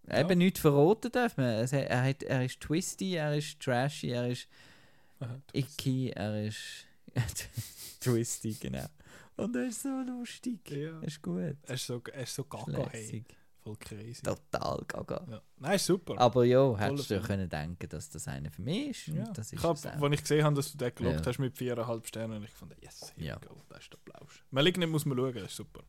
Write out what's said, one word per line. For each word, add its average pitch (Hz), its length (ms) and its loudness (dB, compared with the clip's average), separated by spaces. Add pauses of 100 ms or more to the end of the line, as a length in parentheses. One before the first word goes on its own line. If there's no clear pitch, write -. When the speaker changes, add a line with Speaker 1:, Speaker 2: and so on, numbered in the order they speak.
Speaker 1:
Eben 143 220 4
Speaker 2:
Ja. 185 60 6
Speaker 1:
nichts 180 240 6
verraten 156 540 6
darf 240 240 2
man. 131 80 4 (180)
Es, 127 80 0
er 127 320 2
hat, 135 200 2
er 127 200 2
ist - 160 -4
twisty, 180 560 -2
er 151 220 0
ist 151 240 -4
trashy, 139 480 0
er 123 200 0
ist - 180 -4 (720)
Speaker 2:
Aha, 120 280 -8
twisty. - 120 -2
Speaker 1:
icky, 131 500 -2
er 107 360 -2
ist - 400 -10 (300)
<laughs> - 880 -6
twisty, 117 580 0
genau. 65 260 -6 (520)
Und 226 180 -2
er 247 120 0
ist 220 140 -6
so 277 80 -4
lustig. 247 720 -6 (100)
Speaker 2:
Ja. 156 300 -6
Speaker 1:
Er - 40 -8
ist 151 180 -8
gut. 175 420 -4
Speaker 2:
Er 127 100 -8
ist - 140 -4
so, 123 140 -4 (100)
er - 120 -8
ist - 120 -8
so 135 80 -6
gaga, 135 480 -4
hey. 113 100 -10
Speaker 1:
Lässig. 110 360 -10 (280)
Speaker 2:
Voll 107 120 -10
crazy. 110 440 -12
Speaker 1:
Total - 680 -4
gaga. - 420 -6
Speaker 2:
Ja. 110 120 -12 (160)
Nein, 151 180 0
ist - 120 0
super. 170 320 0
Speaker 1:
Aber 123 260 8
ja, 123 140 8
Speaker 2:
Toller 131 200 6
Speaker 1:
hättest 127 300 0
du 107 60 2
ja 92 40 4
Speaker 2:
Film. 92 80 -4
Speaker 1:
können 98 220 0
denken, 80 400 -6
dass 76 220 -10
das - 160 -10
einer 71 240 -6
für - 100 -12
mich 208 280 -4
ist. - 200 -10
Und 156 80 -4
Speaker 2:
Ja. 196 60 -2 (100)
Speaker 1:
das 113 140 -6
ist - 60 -12
Speaker 2:
Ich 156 100 -4
hab, 170 120 4
Speaker 1:
es - 120 -10
auch. 147 140 -4
Speaker 2:
als 143 120 4
ich 147 80 2
gesehen 151 240 4
habe, 151 100 6
dass 139 160 0
du 143 60 -16
den 123 160 -2
gelobt 117 280 0
Speaker 1:
Ja. - 40 -2
Speaker 2:
hast 123 140 0
mit 131 180 -2
viereinhalb 117 500 -2
Sternen, 110 360 -6
ich 104 80 -14
fand, - 300 -18
yes, - 340 -16
here 80 120 -8
Speaker 1:
Ja. 58 140 -8
Speaker 2:
we - 60 -18
go, - 220 -20
das - 100 -18
ist - 120 -20
der - 80 -20
Applaus. - 300 -20 (220)
Malignant 165 400 2
muss 151 140 0
man 135 120 0
schauen, 127 160 0
das 101 120 -6
ist - 100 -10
super. - 340 -14